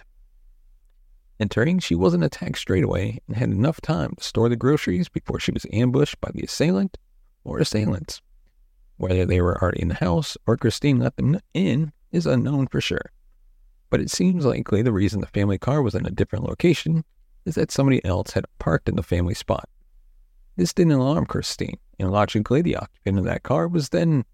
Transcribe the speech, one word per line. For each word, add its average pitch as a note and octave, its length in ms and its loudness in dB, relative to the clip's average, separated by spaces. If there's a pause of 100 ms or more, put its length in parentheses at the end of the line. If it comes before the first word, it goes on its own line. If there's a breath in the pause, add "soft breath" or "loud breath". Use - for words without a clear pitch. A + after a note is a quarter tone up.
(1400)
Entering, A#2+ 400 2
she E3+ 160 0
wasn't F3 300 4
attacked - 340 -4
straight F#2+ 240 0
away F#2+ 460 -2
and A2 80 -6
had A2+ 140 0
enough A#2 300 0
time D#3+ 360 -2
to - 80 -14
store A2+ 240 2
the A#2+ 80 2
groceries D3+ 520 0
before - 300 -6
she - 140 -2
was - 200 -4
ambushed B2+ 480 2
by - 140 -6
the - 80 -6
assailant F#3 560 0 (460)
or D3 160 -4
assailants. G#2+ 600 -2 (760)
Whether F#2 280 0
they F2+ 160 2
were F2 220 2
already - 200 0
in - 60 0
the - 60 0
house - 500 0
or A#2 120 2
Christine B2+ 420 2
let B2 180 0
them C3+ 220 0 (160)
in D#3 380 0 (180)
is E3+ 160 0
unknown C3+ 400 0
for - 140 -2
sure. - 320 -4 (800)
But D3+ 100 2
it - 100 -4
seems F3+ 340 2
likely - 380 0
the B2 80 2
reason G2+ 300 0
the - 80 -6
family G2+ 300 0
car C#3+ 240 0
was A2+ 120 -2
in - 100 -2
a - 60 -4
different - 360 -2
location D#3+ 580 0 (400)
is D#3 100 -6
that - 160 -2
somebody C#3 340 2
else F#2 280 -2
had - 120 -2 (140)
parked - 300 0
in - 80 -2
the E2+ 80 -2
family F2 300 0
spot. - 340 -4 (880)
This F3 180 0
didn't E3 200 4
alarm C#3 320 0
Christine, - 520 -6 (220)
and F#2 100 -2
logically G#2+ 520 2
the D#3+ 120 0
occupant F#2+ 460 -2
of F2+ 60 0
that E2+ 180 -4
car E3 240 0
was E3+ 220 -2
then E3 440 2